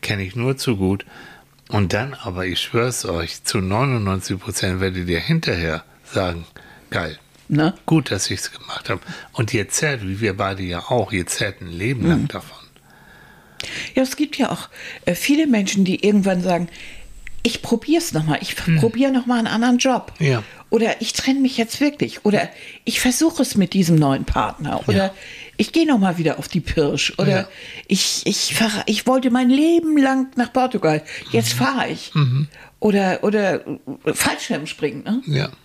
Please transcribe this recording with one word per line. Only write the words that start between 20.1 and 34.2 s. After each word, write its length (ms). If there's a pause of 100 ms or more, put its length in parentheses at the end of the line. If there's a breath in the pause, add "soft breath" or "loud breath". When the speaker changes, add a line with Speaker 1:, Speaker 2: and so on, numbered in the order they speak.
Speaker 1:
Ja. 240 (260 loud breath)
Speaker 2:
Oder 320
ich 120
trenne 260
mich 160
jetzt 240
wirklich. 460
Oder 240 (340 loud breath)
ich 160
versuche 420
es 140
mit 180
diesem 220
neuen 300
Partner. 600
Oder 100
Speaker 1:
Ja. 160 (420 loud breath)
Speaker 2:
ich 160
geh 140
noch 120
mal 200
wieder 220
auf 100
die 100
Pirsch. 580
Oder 120 (120)
Speaker 1:
Ja. 60 (400 loud breath)
Speaker 2:
ich, 380
ich 280
fahr-, 320
ich 220
wollte 240
mein 180
Leben 480
lang 380
nach 160
Portugal. 500 (300 loud breath)
Jetzt 220
Speaker 1:
Mhm. 100
Speaker 2:
fahr 240
ich. 260
Speaker 1:
Mhm. 360 (300 loud breath)
Speaker 2:
Oder, 440
oder, 420
äh, 480
Fallschirmspringen, 880